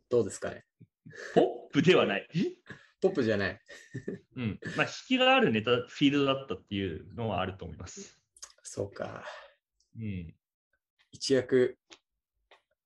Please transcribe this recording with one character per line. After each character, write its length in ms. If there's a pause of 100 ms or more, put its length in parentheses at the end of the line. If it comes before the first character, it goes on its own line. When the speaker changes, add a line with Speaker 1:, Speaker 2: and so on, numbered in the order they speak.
Speaker 1:
ど 140
う 20
で 60
す 100
か 100
ね？ 160 (680)
Speaker 2:
ポ 340
ッ 40
プ 100
で 120
は 120
な 120
い。 140
Speaker 1:
<laughs> 680
ポ 80
ッ 60
プ 80
じ 100
ゃ 40
な 140
い。 100 (760)
Speaker 2:
う 60
ん。 180 (160)
ま 80
あ、 20
引 60 (140)
き 120
が 160
あ 60
る 120
ネ 100
タ、 80
フ 340
ィ 40
ー 40
ル 80
ド 60
だ 180
っ 20
た 80
っ 80
て 120
い 220
う 180
の 140
は 120
あ 60
る 100
と 80
思 100
い 40
ま 80
す。 320 (440)
Speaker 1:
そ 220
う 60
か。 340 (720)
Speaker 2:
う 20
ん。 360 (760)
Speaker 1:
一 240
躍、 440 (1080)